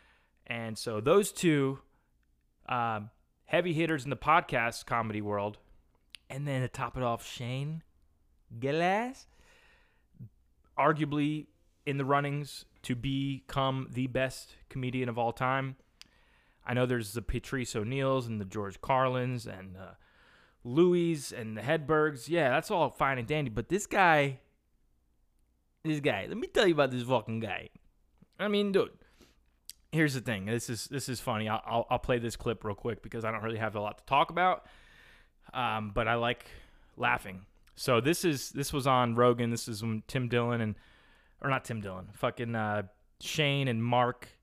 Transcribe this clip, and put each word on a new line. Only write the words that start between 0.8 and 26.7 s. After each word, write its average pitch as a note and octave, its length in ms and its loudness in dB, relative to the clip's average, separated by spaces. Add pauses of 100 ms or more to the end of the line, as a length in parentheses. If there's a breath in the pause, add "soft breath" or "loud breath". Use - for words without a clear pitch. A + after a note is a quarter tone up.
those G3 300 4
two, C#3 460 2 (920)
um, A2+ 420 -2 (340)
heavy E3+ 300 2
hitters D#3 300 0
in C#3 60 -6
the - 60 -4
podcast C#3 680 2
comedy A2 340 -2
world. G#2 380 -4 (720)
And C#3 180 -8
then C3 140 -2
to B2 60 -2
top A#2+ 280 -6
it C3 60 -2
off, A#2 240 -2
Shane C3+ 560 -8 (760)
Gillis, F3 680 0 (1500 soft breath)
arguably D3 680 2 (400)
in C#3+ 100 -2
the C#3 80 -2
runnings C#3+ 640 -2 (160)
to D3+ 120 -4
become C3+ 960 -2
the B2+ 160 -4
best C3 480 -4 (140)
comedian B2+ 400 -4
of A#2 100 -4
all A#2+ 140 2
time. C3 440 -2 (880 soft breath)
I B2 80 -2
know B2 100 4
there's A#2 300 0
the A#2 80 -4
Patrice B2+ 520 -4
O'Neills C3 520 0
and A2+ 120 -4
the G2+ 60 -4
George G2 380 -8
Carlins B2+ 640 0
and, F#2+ 320 -14
uh, F2+ 140 -14 (720 soft breath)
Louis E3 680 4
and A2 240 -8
the G#2 60 -8
Hedbergs. D3+ 680 0
Yeah, D#3 220 2
that's D3 200 2
all E3 200 2
fine C3+ 260 0
and A#2+ 100 -4
dandy. D3 240 0
But A2 200 -4
this G3+ 160 0
guy, D#3 540 4 (1400)
this D#3 180 -2
guy, A#2 280 0
let - 80 -6
me C4 100 -6
tell A#3+ 200 4
you E3+ 80 6